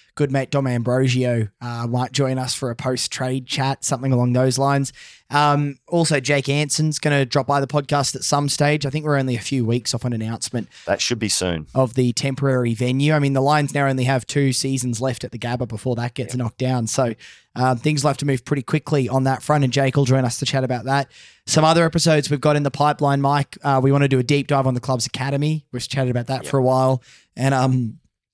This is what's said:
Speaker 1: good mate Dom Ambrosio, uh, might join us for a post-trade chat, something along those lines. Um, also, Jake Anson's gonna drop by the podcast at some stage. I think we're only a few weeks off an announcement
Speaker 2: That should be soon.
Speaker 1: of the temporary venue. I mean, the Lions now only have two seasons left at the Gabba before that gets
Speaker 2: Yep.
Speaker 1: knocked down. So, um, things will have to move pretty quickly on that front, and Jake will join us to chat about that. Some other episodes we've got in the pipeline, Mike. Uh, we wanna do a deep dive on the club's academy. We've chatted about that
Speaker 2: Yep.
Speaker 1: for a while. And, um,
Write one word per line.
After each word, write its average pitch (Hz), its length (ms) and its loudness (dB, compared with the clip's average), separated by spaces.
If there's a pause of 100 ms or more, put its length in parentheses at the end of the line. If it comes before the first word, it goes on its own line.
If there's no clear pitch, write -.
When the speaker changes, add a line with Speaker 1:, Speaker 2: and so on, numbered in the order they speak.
(140)
Speaker 1:
good 143 160 0
mate 135 220 -2
Dom 139 160 0
Ambrosio, 123 800 0 (120)
uh, 117 280 -8
might 123 240 -2
join 131 260 0
us 127 160 -4
for 131 160 -6
a 117 60 -8
post-trade 131 720 -4
chat, 135 360 -2
something 135 280 0
along 123 200 4
those 127 280 2
lines. 139 320 2 (360)
Um, 147 500 2 (100)
also, 165 320 2
Jake 139 280 0
Anson's 147 520 0
gonna 143 260 2
drop 131 220 0
by 143 120 2
the 139 60 0
podcast 143 480 0
at - 80 -10
some 143 260 0
stage. 147 380 0
I 139 40 -4
think 151 140 -4
we're 147 140 2
only 131 160 0
a 110 60 -4
few 127 240 -2
weeks 117 280 0
off 117 120 -4
an 127 80 -2
announcement 113 560 -6 (180)
Speaker 2:
That 92 140 0
should 117 180 -2
be 107 100 -2
soon. 87 460 -2
Speaker 1:
of 127 200 0
the 127 180 2
temporary 131 640 -2
venue. 127 380 0
I 156 60 4
mean, 139 140 2
the 131 100 2
Lions 143 320 2
now 139 140 2
only 131 160 0
have 131 200 0
two 139 280 0
seasons 123 480 -2
left 127 240 -4
at - 80 -12
the 123 60 -12
Gabba 120 280 -4
before 117 300 -4
that 120 180 -6
gets 123 200 -8
Speaker 2:
Yep. 127 40 -4
Speaker 1:
knocked 113 200 -4
down. 127 280 0
So, 117 280 0 (420)
um, 127 220 2
things 147 260 0
will 151 60 2
have 135 80 -2
to 143 80 -4
move 135 180 0
pretty 139 180 -2
quickly 143 460 0
on 131 160 0
that 131 180 0
front, 151 220 2
and 127 80 0
Jake 135 240 0
will 143 80 4
join 131 200 4
us 117 140 -2
to 135 80 -6
chat 135 160 0
about 123 220 -4
that. 139 260 -2 (360)
Some 156 180 4
other 165 220 6
episodes 156 420 2
we've 147 120 -2
got 147 160 2
in 147 80 0
the 139 60 -2
pipeline, 143 520 0
Mike. 139 400 0
Uh, 135 200 2
we 135 100 4
wanna 139 160 4
do 131 100 2
a 127 40 2
deep 139 260 0
dive 139 180 2
on 131 80 2
the 123 60 -4
club's 123 260 -2
academy. 143 680 -2
We've 123 160 -8
chatted 131 220 0
about 120 160 -2
that 131 160 -4
Speaker 2:
Yep. - 80 -12
Speaker 1:
for 139 80 2
a 131 40 4
while. 131 400 2 (340)
And, 135 180 -2
um, 127 440 0 (360)